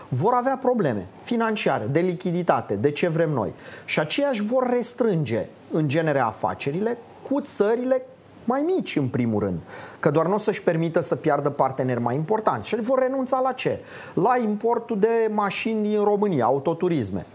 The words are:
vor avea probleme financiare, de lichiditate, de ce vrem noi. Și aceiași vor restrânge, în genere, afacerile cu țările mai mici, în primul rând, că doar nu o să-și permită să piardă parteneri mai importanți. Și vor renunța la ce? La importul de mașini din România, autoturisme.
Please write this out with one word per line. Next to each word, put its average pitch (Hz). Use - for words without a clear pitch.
vor 151
avea 254
probleme 156
financiare, 214
de 156
lichiditate, 170
de 110
ce 180
vrem 160
noi. 110
Și -
aceiași 262
vor 247
restrânge, 165
în 156
genere, 151
afacerile 139
cu 277
țările 254
mai 262
mici, 247
în 139
primul 117
rând, 95
că 160
doar 160
nu 185
o 214
să-și 208
permită 165
să -
piardă 143
parteneri 131
mai 120
importanți. 156
Și 240
vor 254
renunța 254
la 262
ce? 151
La 226
importul 220
de 226
mașini 214
din 214
România, 202
autoturisme. 139